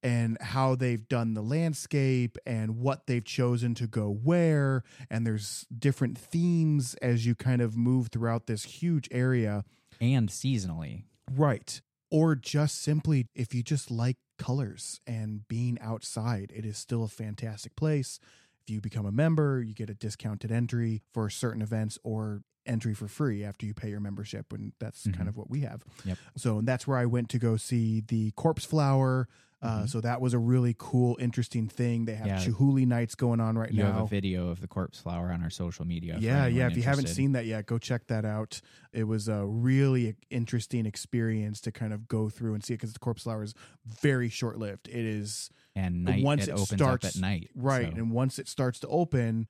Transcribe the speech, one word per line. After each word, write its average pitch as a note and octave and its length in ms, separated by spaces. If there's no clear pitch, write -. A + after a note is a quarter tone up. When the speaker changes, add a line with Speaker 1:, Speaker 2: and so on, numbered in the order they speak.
Speaker 1:
and A#2 380
how C3 360
they've A#2+ 320
done A#2 260
the G#2+ 80
landscape C3+ 920
and A2 300
what C3 300
they've A#2+ 180
chosen B2 500
to A#2 140
go G#2+ 240
where. C#3+ 720
And A2+ 160
there's G#2+ 400
different B2 400
themes D#3+ 800
as A#2+ 300
you A#2+ 80
kind B2 260
of A2+ 160
move B2 320
throughout A#2 380
this G#2+ 180
huge E3 460
area. A#2+ 540
Speaker 2:
And A#2+ 280
seasonally. F#2 760
Speaker 1:
Right. C#3 480
Or D#3 260
just D3 460
simply, D3 520
if A#2+ 200
you A#2+ 100
just - 260
like A#2+ 280
colors - 680
and G#2+ 420
being A#2 320
outside, A2 760
it G#2+ 100
is G#2 140
still A#2 240
a A2 60
fantastic G#2+ 680
place. D3+ 460
If - 80
you G#2+ 120
become G#2 240
a G2 60
member, D3 500
you A2 120
get G#2+ 160
a G#2 40
discounted G#2+ 580
entry A#2 500
for G#2+ 160
certain A2+ 320
events A2 420
or G#2+ 380
entry A2+ 300
for G#2 140
free A2 340
after G#2 240
you G#2+ 80
pay G#2+ 140
your G#2 120
membership. G#2 520
And G#2 260
that's - 260
Speaker 2:
Mm-hmm. F#2+ 120
Speaker 1:
kind F2+ 120
of G#2+ 80
what - 140
we C#3 120
have. - 200
Speaker 2:
Yep. F#2 140
Speaker 1:
So, A2 220
and A2+ 100
that's B2+ 180
where C3+ 120
I A#2+ 80
went A#2+ 240
to B2 80
go A2+ 180
see A2 500
the A2 260
corpse - 340
flower, C3+ 600
uh, A2+ 160
Speaker 2:
Mm-hmm. A2 80
Speaker 1:
so A#2 160
that A#2+ 180
was B2+ 140
a B2 40
really A#2+ 400
cool, B2 400
interesting A#2 480
thing. A#2 380
They A2 100
have A2 120
Speaker 2:
Yeah. G2 180
Speaker 1:
Chihuly C3 420
nights A#2+ 280
going A#2 260
on A2+ 160
right A2+ 160
Speaker 2:
You G#2 120
Speaker 1:
now. G2+ 80
Speaker 2:
have F#2+ 100
a G#2+ 40
video F#2 440
of F2 100
the F#2+ 80
corpse - 320
flower E2+ 320
on E2+ 100
our D#2+ 60
social E2+ 380
media E2+ 300
for G#2 40
Speaker 1:
Yeah, B2 240
Speaker 2:
anyone A#2+ 140
Speaker 1:
yeah. B2+ 100
If - 80
you A#2+ 60
haven't C#3 220
Speaker 2:
interested. - 180
Speaker 1:
seen C#3 100
that A#2+ 140
yet, A2 180
go A#2 140
check A#2+ 300
that A2 180
out. G#2+ 340
It A2+ 120
was G#2+ 240
a G2+ 180
really B2 680
interesting A#2 560
experience G#2+ 800
to A2 100
kind G#2+ 220
of A2 120
go A2 220
through A2 260
and G#2 80
see B2 120
it, G#2+ 60
'cause A2 120
the - 60
corpse A#2 240
flower A2 200
is G#2 120
very B2 420
short-lived. G#2+ 600
It G#2+ 60
is G#2+ 420
Speaker 2:
And F2 300
night, B2+ 180
Speaker 1:
once C#3+ 200
Speaker 2:
it F#2+ 80
Speaker 1:
it - 20
Speaker 2:
opens F#2+ 200
Speaker 1:
starts, B2+ 340
Speaker 2:
up E2+ 100
at F#2 40
night, F#2 340
Speaker 1:
right? B2 380
Speaker 2:
so. F2 60
Speaker 1:
And A2+ 120
once B2+ 280
it - 100
starts B2+ 320
to - 80
open A#2 600